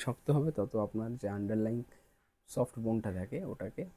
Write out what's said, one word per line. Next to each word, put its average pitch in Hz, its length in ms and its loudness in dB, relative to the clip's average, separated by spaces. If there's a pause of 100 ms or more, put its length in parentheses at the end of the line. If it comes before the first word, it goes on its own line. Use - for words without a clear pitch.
শক্ত - 260 -2
হবে 151 200 4
তত 104 240 0
আপনার 110 420 0
যে 107 100 -4 (100)
underlying 110 460 2 (640)
সফট - 320 0
বোনটা 113 340 2
থাকে 117 320 -4
ওটাকে - 380 -6 (140)